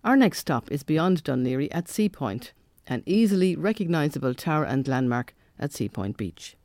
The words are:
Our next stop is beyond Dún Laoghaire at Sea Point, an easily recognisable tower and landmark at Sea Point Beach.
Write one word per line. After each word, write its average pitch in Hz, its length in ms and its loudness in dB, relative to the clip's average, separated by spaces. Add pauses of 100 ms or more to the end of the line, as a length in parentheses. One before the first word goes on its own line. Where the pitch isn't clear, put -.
Our 247 140 4
next 247 220 6
stop - 340 -4
is 139 100 -4
beyond 160 400 2
Dún 127 220 -2
Laoghaire 131 260 -2
at 175 180 -4
Sea 214 200 0
Point, 123 440 -6 (360)
an 123 180 -4
easily 190 480 4
recognisable 156 800 0
tower 156 300 0
and 135 240 -2
landmark 123 460 -2 (240)
at 143 140 -6
Sea 104 160 -4
Point 101 280 -6
Beach. - 480 -10